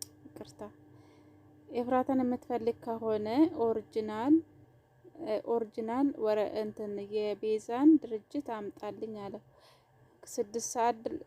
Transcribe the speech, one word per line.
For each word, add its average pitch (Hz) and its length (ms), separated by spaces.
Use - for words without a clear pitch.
ይቅርታ፣ - 380
ኤፍራታን 254 520
የምትፈልግ 240 600
ከሆነ 220 480
ኦሪጂናል፣ 220 760
እ፣ 214 140
ኦሪጂናል 233 600
ወረ-፣ 214 380
እንትን 214 360
የቤዛን 214 880
ድርጅት 254 540
አምጣልኝ 214 680
አለው። 202 240
«ስድስት 226 460
ሰዓት 233 320
ድል-፣ - 260